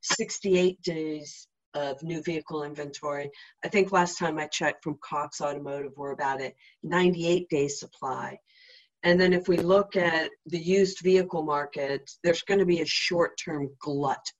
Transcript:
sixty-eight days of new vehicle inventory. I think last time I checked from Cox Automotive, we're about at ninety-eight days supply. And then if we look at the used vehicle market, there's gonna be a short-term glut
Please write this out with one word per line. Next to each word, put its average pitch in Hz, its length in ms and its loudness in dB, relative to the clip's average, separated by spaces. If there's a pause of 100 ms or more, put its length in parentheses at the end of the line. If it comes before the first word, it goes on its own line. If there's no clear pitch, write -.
sixty-eight 185 800 0
days 156 640 -8 (260)
of 139 300 -4
new 165 180 -6
vehicle 156 400 -4
inventory. 143 680 -8 (360)
I 165 40 -4
think 190 220 2
last 175 280 2
time 160 200 -2
I 151 80 -4
checked - 380 -2
from 147 180 -4
Cox 147 380 -6
Automotive, 143 560 -6
we're 139 160 -8
about 135 280 -4
at 131 140 -8 (280)
ninety-eight 175 640 2
days 143 320 0
supply. 117 580 -8 (640)
And 175 180 6
then 185 140 6
if 180 140 0
we 170 100 4
look 190 380 4
at 165 340 2 (160)
the 170 120 -6
used 185 420 2
vehicle 180 420 2
market, 143 680 -4 (120)
there's 170 200 2
gonna 196 220 4
be 175 160 2
a 156 60 -2
short-term 160 800 -2 (100)
glut 143 460 -2 (160)